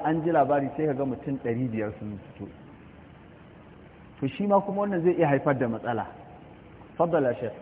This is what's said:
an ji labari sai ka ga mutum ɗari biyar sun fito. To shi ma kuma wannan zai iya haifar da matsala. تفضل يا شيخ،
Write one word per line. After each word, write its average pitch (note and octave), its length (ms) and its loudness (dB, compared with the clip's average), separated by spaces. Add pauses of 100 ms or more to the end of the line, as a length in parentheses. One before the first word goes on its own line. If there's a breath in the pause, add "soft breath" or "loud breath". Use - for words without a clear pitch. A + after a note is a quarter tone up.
an D#3 180 2
ji E3+ 80 0
labari C#3+ 460 4
sai D#3 100 0
ka D3 60 2
ga C3+ 120 0
mutum C3+ 380 -4
ɗari A#2+ 280 0
biyar G#2+ 280 -2
sun G#2 200 -10 (100)
fito. G2 200 -14 (1700)
To C#3 60 -2
shi G3 200 -4
ma G3+ 140 6
kuma G3 220 -4
wannan G3+ 200 0
zai F3 140 4
iya D#3+ 120 4
haifar C#3 280 2
da B2 120 0
matsala. A2+ 380 -4 (920)
تفضل E3 260 4
يا B2 80 2
شيخ، A#2 300 -4